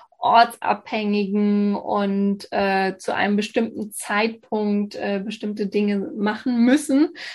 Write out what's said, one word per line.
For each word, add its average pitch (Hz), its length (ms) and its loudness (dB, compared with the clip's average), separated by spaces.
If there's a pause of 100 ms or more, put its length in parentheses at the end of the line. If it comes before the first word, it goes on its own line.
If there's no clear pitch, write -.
(220)
ortsabhängigen 208 1500 2
und, 202 760 -2
äh, 190 460 0
zu - 180 -6
einem 202 220 0
bestimmten 214 540 -2
Zeitpunkt, 208 1040 -2
äh, 202 280 -4
bestimmte 208 440 -6
Dinge 202 480 0
machen 220 500 0
müssen, 285 480 4 (220)